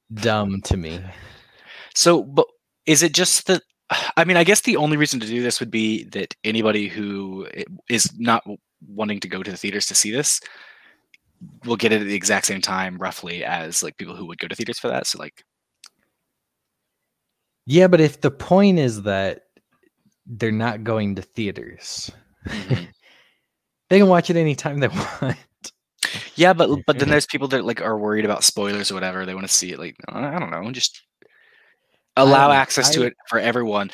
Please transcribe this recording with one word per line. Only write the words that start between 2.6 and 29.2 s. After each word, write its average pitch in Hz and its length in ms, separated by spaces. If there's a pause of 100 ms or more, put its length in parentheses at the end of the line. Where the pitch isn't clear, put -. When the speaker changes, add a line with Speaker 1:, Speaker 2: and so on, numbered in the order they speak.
Speaker 2:
is 151 180
it 156 100
just - 340
that, 185 140 (560)
I 170 60
mean, 175 140
I 170 60
guess 202 180
the 220 160
only 151 200
reason 143 220
to 107 80
do 120 140
this 123 180
would 113 120
be 110 340
that - 280 (100)
anybody 107 440
who 98 600 (100)
i-, - 80 (240)
is 117 280
not 117 260
w-, 104 140 (300)
wanting 107 340
to 190 60
go - 160
to - 80
the 175 60
theaters 202 300
to - 80
see - 160
this 139 280 (1300)
will 117 100
get 110 160
it 107 100
at 101 60
the 101 80
exact 98 300
same 98 160
time, 92 360
roughly, 87 460
as, 85 400
like, 78 140
people 87 180
who 92 100
would 82 120
go 90 100
to - 80
theaters 117 240
for 127 80
that. - 200
So, - 120
like, - 240 (2250)
Speaker 1:
Yeah, 175 220
but 175 140
if 147 200
the 139 100
point 190 480
is 110 240
that 98 400 (840)
they're 113 260
not 110 320
going 104 320
to 95 60
theaters, - 920 (360)
Speaker 2:
Mm-hmm. 131 380 (500)
Speaker 1:
<laughs> - 540
they 190 100
can 202 80
watch 175 220
it 170 60
anytime 147 440
they 127 80
<laughs> - 340
want. 131 160 (960)
Speaker 2:
Yeah, 180 180
but, 170 160 (180)
but 143 100
then 139 120
Speaker 1:
<laughs> - 0
Speaker 2:
there's 147 180
people 139 220
that, 127 160
like, 113 160
are 110 180
worried 107 260
about 104 180
spoilers 101 460
or 101 60
whatever. 92 300